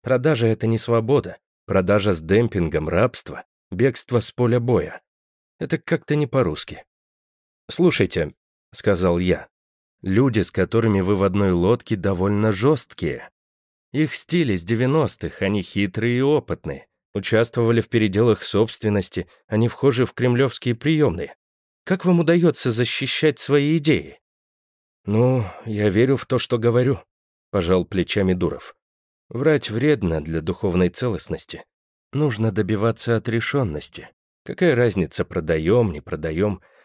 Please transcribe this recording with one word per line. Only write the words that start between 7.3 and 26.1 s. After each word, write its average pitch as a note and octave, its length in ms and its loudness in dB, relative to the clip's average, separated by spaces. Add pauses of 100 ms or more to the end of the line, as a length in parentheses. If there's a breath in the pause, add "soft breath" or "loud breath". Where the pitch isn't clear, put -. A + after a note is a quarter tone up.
"Слушайте", — F#2 640 0 (380)
сказал F2+ 480 0
я, F2+ 260 -2 (560)
"люди, G#2+ 380 2
с F2 100 -2
которыми G#2 500 0
вы F#2+ 140 2
в F#2+ 80 2
одной G2 300 2
лодке, G2 420 0
довольно G2+ 560 0
жесткие. G2 800 -2 (600)
Их D3 240 -2
стиль D3+ 360 -2
из E2+ 120 -2
девяностых, A#2+ 760 -2
они G2 200 0
хитрые G#2 560 -2
и C3 40 0
опытные. F2 680 -2 (260)
Участвовали A2+ 680 2
в - 80 -8
переделах G#2+ 540 2
собственности, G2+ 840 -2 (180 soft breath)
они A2+ 220 2
вхожи B2+ 360 2
в - 100 -6
кремлевские B2 600 0
приемные. C3 640 -2 (480)
Как F#3 200 -2
вам F3 160 4
удается E3 520 2
защищать B2+ 680 -2
свои D3 380 2
идеи?" C#3 420 0 (840)
"Ну, A#2+ 400 2 (200)
я G#2+ 240 -2
верю A#2+ 280 4